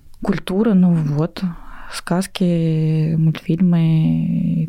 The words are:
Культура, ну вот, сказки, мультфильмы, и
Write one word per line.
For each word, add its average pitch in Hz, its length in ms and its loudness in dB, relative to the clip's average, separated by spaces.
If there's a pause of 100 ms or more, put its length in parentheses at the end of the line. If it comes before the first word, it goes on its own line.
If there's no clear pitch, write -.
(220)
Культура, 196 520 0
ну 180 180 4
вот, 156 500 -2 (520)
сказки, 160 1200 0
мультфильмы, 165 1500 2
и - 40 -4